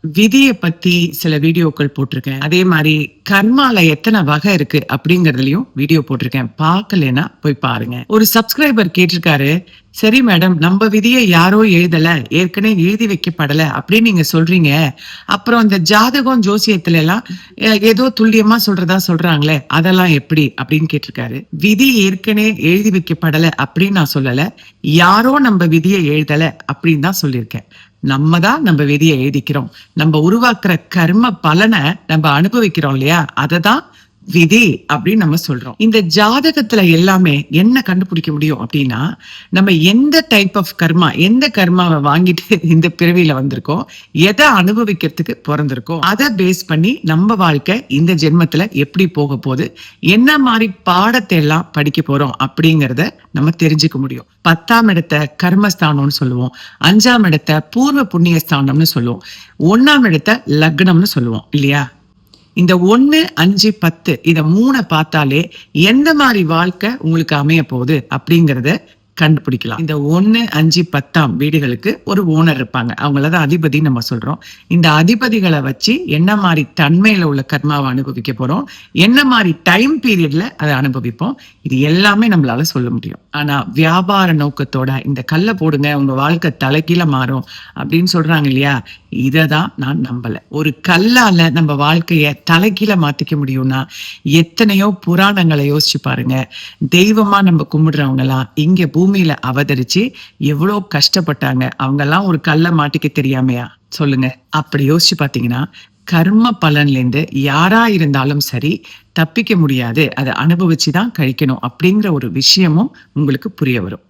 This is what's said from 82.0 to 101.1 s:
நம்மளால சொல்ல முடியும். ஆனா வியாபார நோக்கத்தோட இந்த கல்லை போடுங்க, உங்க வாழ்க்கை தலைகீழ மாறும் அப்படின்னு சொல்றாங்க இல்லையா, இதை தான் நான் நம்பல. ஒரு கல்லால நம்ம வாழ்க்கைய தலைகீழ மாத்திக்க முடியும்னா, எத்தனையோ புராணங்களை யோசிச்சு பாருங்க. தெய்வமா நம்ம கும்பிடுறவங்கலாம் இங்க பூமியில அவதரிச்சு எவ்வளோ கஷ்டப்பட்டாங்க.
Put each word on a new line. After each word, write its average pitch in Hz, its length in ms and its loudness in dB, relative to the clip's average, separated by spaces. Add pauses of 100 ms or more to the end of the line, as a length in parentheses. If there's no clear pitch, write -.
நம்மளால 139 340 0
சொல்ல 127 280 -4
முடியும். - 300 -8 (120)
ஆனா 147 420 -4
வியாபார 175 600 2
நோக்கத்தோட 135 720 -4
இந்த 131 160 -4
கல்லை 180 320 -2
போடுங்க, 147 440 -2
உங்க 139 160 0
வாழ்க்கை 156 460 -2
தலைகீழ 160 460 0
மாறும் 131 400 -2 (300)
அப்படின்னு 156 380 -2
சொல்றாங்க 160 320 0
இல்லையா, 135 380 -2 (260)
இதை 135 360 0
தான் 151 300 -2
நான் 139 360 -4
நம்பல. 120 240 -8 (140)
ஒரு 156 380 -6
கல்லால 185 640 2
நம்ம 156 220 0
வாழ்க்கைய 151 600 0 (180)
தலைகீழ 202 460 0
மாத்திக்க 151 480 -2
முடியும்னா, 131 420 -4 (340)
எத்தனையோ 190 800 0
புராணங்களை 170 680 0
யோசிச்சு 147 300 0
பாருங்க. 127 520 -4 (420)
தெய்வமா 202 460 2
நம்ம 170 340 2
கும்பிடுறவங்கலாம் 135 800 0
இங்க 165 380 0
பூமியில 180 420 2 (120)
அவதரிச்சு 139 640 -2 (240)
எவ்வளோ 170 580 -2
கஷ்டப்பட்டாங்க. 135 720 -2 (100)